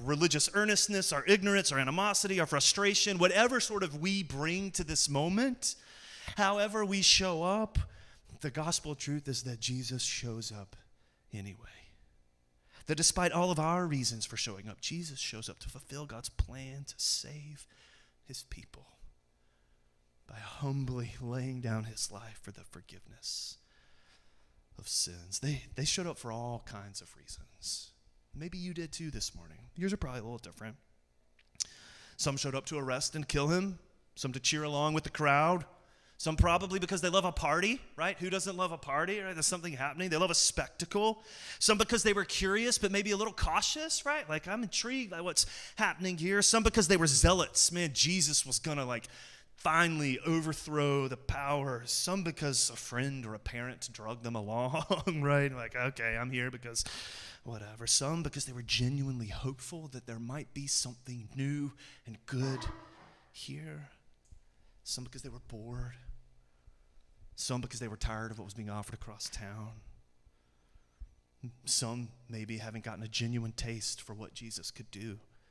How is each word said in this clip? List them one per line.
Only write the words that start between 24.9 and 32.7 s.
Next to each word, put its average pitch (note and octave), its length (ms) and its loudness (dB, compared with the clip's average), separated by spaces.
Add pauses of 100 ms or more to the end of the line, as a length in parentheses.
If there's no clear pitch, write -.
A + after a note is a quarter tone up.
They, C#3 240 -2 (120)
they C3 100 -4
showed F3 220 0
up D#3+ 100 -6
for A#2+ 140 -8
all A#2+ 340 -6
kinds G2+ 360 -12
of F2 140 -20
reasons. - 760 -12 (420)
Maybe E3+ 240 -10
you F3+ 160 -8
did E3 180 -8
too D#3+ 200 -6
this - 240 -6
morning. E2 240 -16 (160)
Yours F#3+ 180 0
are G#3 40 -2
probably B2+ 240 -6
a - 20 -10
little A#2 160 -8
different. G#2+ 360 -12 (1400)
Some C#3 200 0
showed C3+ 180 -2
up C3+ 120 -4
to D#3 100 -4